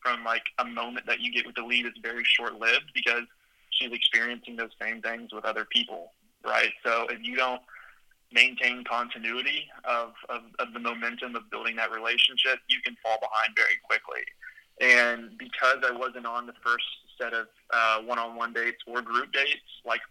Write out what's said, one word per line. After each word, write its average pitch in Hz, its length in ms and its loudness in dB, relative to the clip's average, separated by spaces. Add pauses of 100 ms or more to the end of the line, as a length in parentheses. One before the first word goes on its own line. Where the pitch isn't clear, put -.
from, 120 220 0
like, 117 180 0 (160)
a 123 60 2
moment 120 420 -6
that 120 140 0
you 123 120 -4
get 120 140 0
with 120 80 -14
the 117 100 -6
lead 120 220 2
is 117 60 -6 (100)
very 117 220 -4
short-lived 113 720 2
because 120 280 2 (480)
she's 120 220 -2
experiencing 117 640 0
those 113 140 -6 (100)
same 110 200 -4
things 113 320 -6
with 107 140 -8
other 110 180 -2
people, - 480 -2 (320)
right? 113 280 2 (120)
So 117 240 2
if 120 140 -6
you 123 140 -6
don't 127 260 0 (720)
maintain 123 520 4
continuity 120 840 -2 (160)
of, 117 280 0 (160)
of, 120 140 -6 (160)
of 120 160 -6
the 120 60 -10
momentum 120 540 -4
of 110 160 -10
building 113 260 -4
that 110 160 -2
relationship, 120 680 2 (100)
you - 160 0
can 120 180 -4
fall 110 180 0
behind 110 360 0
very 110 280 4
quickly. 64 360 -2 (600)
And 120 580 4
because 127 440 2
I 123 140 2
wasn't 123 300 -6
on 120 200 -6
the 117 60 -14 (120)
first 120 200 2 (360)
set 117 120 -4
of, 113 140 -2 (260)
uh, 113 300 4
one-on-one 117 500 -2
dates 117 340 -2
or 120 160 -4
group 120 300 -2
dates, 139 320 0 (200)
like, 117 160 -2 (100)